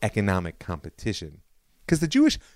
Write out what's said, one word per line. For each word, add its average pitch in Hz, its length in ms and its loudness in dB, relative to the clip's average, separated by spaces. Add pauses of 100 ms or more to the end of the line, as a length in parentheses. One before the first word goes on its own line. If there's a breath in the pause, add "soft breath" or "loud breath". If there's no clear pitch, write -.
economic 95 560 0
competition. 82 840 -10 (460)
'Cause 160 120 2
the 165 80 0
Jewish 277 320 4 (160 soft breath)